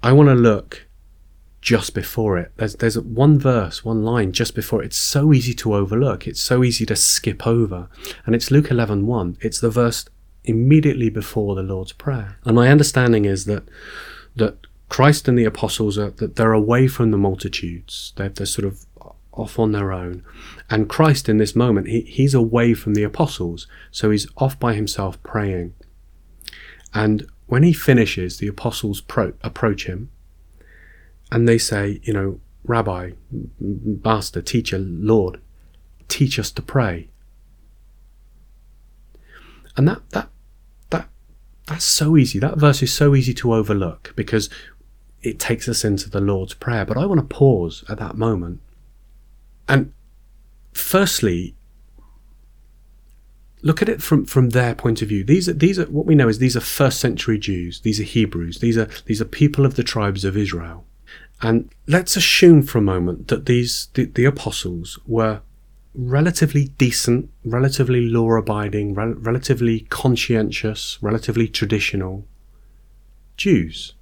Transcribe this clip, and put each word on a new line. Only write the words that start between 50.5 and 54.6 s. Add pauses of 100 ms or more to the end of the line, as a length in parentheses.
firstly, (2000)
look
at
it
from,
from
their